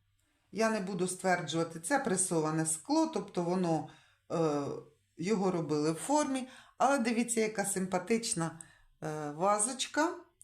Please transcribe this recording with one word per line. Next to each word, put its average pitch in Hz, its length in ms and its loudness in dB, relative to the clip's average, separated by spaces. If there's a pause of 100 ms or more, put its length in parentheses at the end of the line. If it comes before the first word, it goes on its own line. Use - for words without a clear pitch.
(520)
Я 220 180 2
не 220 100 0
буду 185 280 -2
стверджувати, 165 720 0
це 277 180 0
пресоване 160 680 0
скло, 311 400 2
тобто 190 360 -4
воно, 170 460 0 (440)
е, 151 300 2 (540)
його 190 340 2
робили 156 420 0
в 160 40 -2
формі. 269 520 0 (300)
Але 277 200 4
дивіться, 233 420 0
яка 214 240 0
симпатична, 185 920 -2 (440)
е, 151 280 -6
вазочка. 214 840 0 (300)